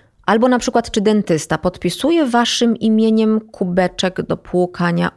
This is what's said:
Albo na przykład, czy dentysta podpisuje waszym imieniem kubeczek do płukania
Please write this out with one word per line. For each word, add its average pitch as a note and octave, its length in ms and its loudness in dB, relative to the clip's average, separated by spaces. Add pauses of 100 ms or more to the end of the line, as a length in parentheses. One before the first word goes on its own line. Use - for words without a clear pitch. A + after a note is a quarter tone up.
(260)
Albo A3 220 2
na B3 100 2
przykład, A#3 320 -2
czy A3 100 -2
dentysta F#3+ 580 0
podpisuje C4 680 -2
waszym A#3 500 0
imieniem A3 640 2
kubeczek F3+ 840 -2
do E3+ 140 -4
płukania F3 800 -2